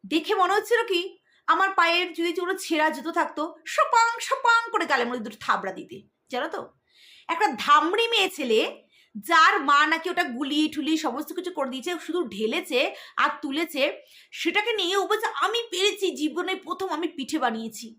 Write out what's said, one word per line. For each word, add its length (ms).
দেখে 380
মনে 160
হচ্ছিল 220
কি 100
আমার 220
পায়ের 280
যদি 140
কোনো 120
ছেঁড়া 320
জুতো 240
থাকতো, 240
সপাং 360
সপাং 320
করে 180
গালের 180
মধ্যে 180
দুটো 180
থাবড়া 340
দিতে, 180
জানো 240
তো? 60
একটা 140
ধামড়ি 480
মেয়ে 240
ছেলে, 220
যার 240
মা 100
নাকি 220
ওটা 120
গুলিয়ে 360
ঠুলিয়ে 320
সমস্ত 320
কিছু 200
করে 160
দিয়েছে, 180
শুধু 120
ঢেলেছে 440
আর 60
তুলেছে, 380
সেটাকে 380
নিয়ে 220
ও 100
বলছে, 160
"আমি 140
পেরেছি, 360
জীবনে 320
প্রথম 220
আমি 100
পিঠে 280
বানিয়েছি।" 420